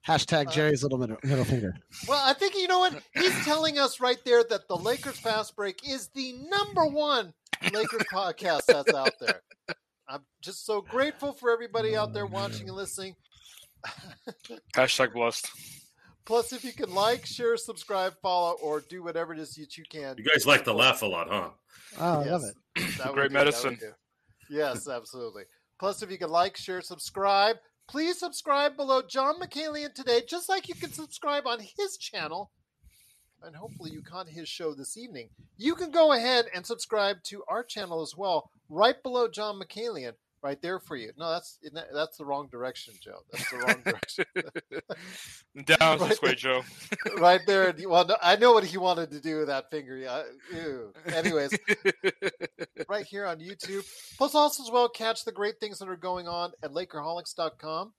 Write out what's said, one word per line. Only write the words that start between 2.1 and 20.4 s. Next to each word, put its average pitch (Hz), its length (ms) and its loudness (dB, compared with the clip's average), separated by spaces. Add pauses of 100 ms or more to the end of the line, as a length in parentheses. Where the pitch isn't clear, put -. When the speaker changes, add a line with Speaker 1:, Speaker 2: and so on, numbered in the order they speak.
Speaker 2:
I 262 80 6
think, 381 220 2
you 370 140 0
know 370 100 6
what? 359 240 4 (120)
He's 359 300 2
telling 311 340 2
us 262 220 2
right 254 240 4
there 240 200 8
that 226 240 -2
the 185 80 -2
Lakers 247 420 -2
Fast 214 380 -2
Break 202 320 -6
is 269 260 -6
the 254 200 -6 (140)
number 403 380 2
one 285 460 0 (400)
Lakers 220 300 -2 (100)
podcast 180 540 0
that's 143 280 6
out 135 260 0
there. 104 220 -2 (680)
I'm 139 120 -12 (220)
just - 220 -14
so 208 160 0
grateful 277 520 -2
for 240 180 0
everybody 226 460 0
out 214 160 0
there 208 140 -4
watching 196 420 -6
and 185 80 -10
listening. 190 400 -10 (680)
<laughs> - 880 -16
Speaker 3:
Hashtag 127 400 4
blessed. 117 340 0 (760)
Speaker 2:
Plus, 233 280 0
if 254 120 -10
you 247 80 -8
can 196 220 -6
like, 220 320 2
share, 233 300 0
subscribe, 190 640 -4
follow, 175 420 2
or 151 260 -2
do 180 140 -14
whatever 165 300 -4
it 156 80 -10
is 147 140 -12
that 151 220 -16
you 165 140 -18
can. 139 280 -10
Speaker 4:
You 107 60 -12
guys 151 220 4